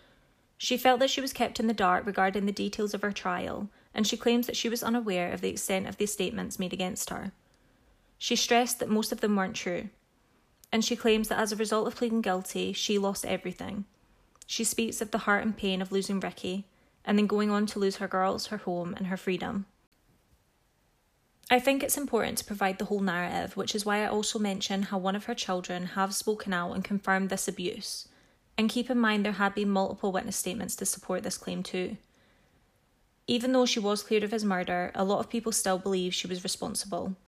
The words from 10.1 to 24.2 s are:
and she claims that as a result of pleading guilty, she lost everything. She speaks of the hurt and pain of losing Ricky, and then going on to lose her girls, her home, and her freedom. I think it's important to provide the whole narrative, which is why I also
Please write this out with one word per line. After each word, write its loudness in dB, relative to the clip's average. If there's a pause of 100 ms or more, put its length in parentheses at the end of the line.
and 2
she 0
claims 2
that 0
as 2
a -2
result 2
of -4
pleading 2
guilty, -2
she 2
lost 0
everything. -4 (640)
She -2
speaks 0
of -4
the 0
hurt 4
and 0
pain 0
of -4
losing 0
Ricky, -4 (380)
and 4
then 4
going 2
on 2
to -6
lose 2
her -4
girls, 0
her -6
home, -4
and -4
her -2
freedom. -2 (1900)
I 8
think 2
it's 0
important 0
to -6
provide -2
the -4
whole 0
narrative, -2
which -4
is -2
why 2
I 0
also 0